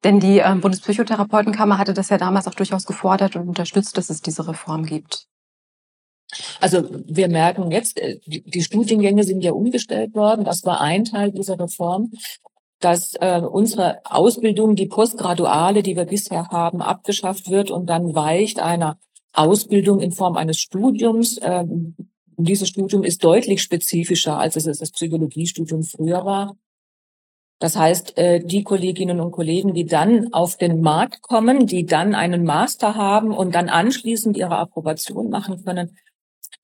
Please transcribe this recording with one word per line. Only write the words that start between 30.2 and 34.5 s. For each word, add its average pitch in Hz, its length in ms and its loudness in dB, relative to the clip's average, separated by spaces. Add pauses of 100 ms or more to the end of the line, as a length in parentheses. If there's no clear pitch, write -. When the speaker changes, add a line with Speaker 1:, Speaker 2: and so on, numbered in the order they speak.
Speaker 2:
auf 170 240 0
den 170 240 0
Markt 165 420 0
kommen, 240 460 4
die 175 180 -2
dann 175 300 2
einen 175 260 0
Master 208 540 0
haben 214 340 2
und 185 240 -2
dann 175 140 2
anschließend 220 680 0
ihre 175 200 -2